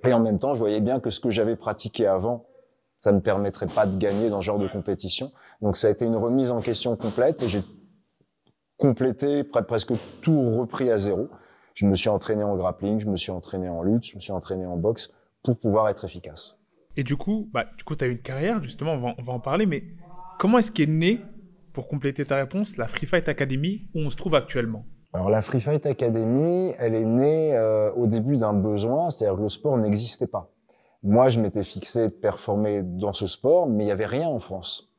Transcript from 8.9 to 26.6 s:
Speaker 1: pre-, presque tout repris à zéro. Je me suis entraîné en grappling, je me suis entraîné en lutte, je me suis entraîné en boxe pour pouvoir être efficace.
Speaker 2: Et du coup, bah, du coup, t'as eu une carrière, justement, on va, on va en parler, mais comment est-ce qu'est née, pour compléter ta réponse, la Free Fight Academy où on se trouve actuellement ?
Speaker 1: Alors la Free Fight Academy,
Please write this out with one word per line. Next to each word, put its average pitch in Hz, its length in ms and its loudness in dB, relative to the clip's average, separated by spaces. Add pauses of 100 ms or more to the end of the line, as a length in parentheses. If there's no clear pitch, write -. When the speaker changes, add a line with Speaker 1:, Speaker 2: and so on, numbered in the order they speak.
Speaker 1:
pre-, 117 220 -2
presque 117 280 0 (280)
tout 131 360 4
repris 123 340 0
à 110 60 4
zéro. 101 320 0 (440)
Je - 120 -2
me 98 100 6
suis 107 140 2
entraîné 104 340 0
en 101 120 0
grappling, 95 440 -2
je 104 80 -4
me 98 80 0
suis 90 160 -4
entraîné 92 380 -6
en 82 120 -6
lutte, 110 240 2
je - 100 -12
me 98 40 -16
suis 98 140 -8
entraîné 92 320 -6
en 90 100 -8
boxe 104 380 -2 (300)
pour 120 140 2
pouvoir 107 300 2
être 101 160 -4
efficace. - 560 -14 (380)
Speaker 2:
Et 139 60 -2
du 139 120 -2
coup, 214 380 -4
bah, 117 120 -2 (120)
du - 80 -16
coup, 156 100 -6
t'as 143 100 -2
eu 123 60 0
une 117 100 -6
carrière, 170 400 -4
justement, 147 320 -6
on 139 60 -4
va, 120 180 -4
on 131 40 -12
va 123 120 -8
en 123 60 -6
parler, 170 260 0
mais 151 180 0 (560)
comment 220 180 4
est-ce 226 140 4
qu'est 151 160 4
née, 170 340 4 (500)
pour - 160 -10
compléter 139 380 -2
ta 139 100 0
réponse, 156 420 -2
la 117 100 -2
Free - 180 -6
Fight 170 240 2
Academy 147 680 -2
où 160 40 -2
on 151 100 0
se - 80 -4
trouve 160 180 0
actuellement ? 113 480 -2 (300)
Speaker 1:
Alors 90 160 0
la 107 120 4
Free 120 200 0
Fight 147 240 0
Academy, 135 920 2